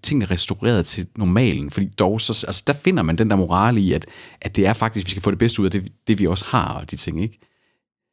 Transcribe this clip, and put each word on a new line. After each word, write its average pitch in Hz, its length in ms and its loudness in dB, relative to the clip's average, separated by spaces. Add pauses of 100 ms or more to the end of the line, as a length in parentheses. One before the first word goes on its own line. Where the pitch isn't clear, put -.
tingene 131 220 0
restaureret 98 600 0
til - 300 -4
normalen, 90 560 2
fordi 98 140 -2 (140)
dog 107 220 2
så, - 260 0
altså, - 200 -2
der 143 60 2
finder 147 300 0
man 80 140 0
den 110 120 2
der 101 60 4
morale 98 460 2
i, 92 120 2
at, 78 120 -2 (360)
at - 140 -8
det 98 120 4
er 104 60 2
faktisk, 110 320 -2
vi 87 60 -4
skal 92 120 -8
få 101 80 2
det 98 80 -4
bedste 113 220 2
ud 98 40 2
af 90 60 0
det, 98 200 -4 (160)
det, 104 120 2
vi 98 80 2
også 90 200 -2
har, - 260 -2
og - 180 -12
de - 40 -8
ting, 80 280 -4
ikke? 107 160 -8 (720)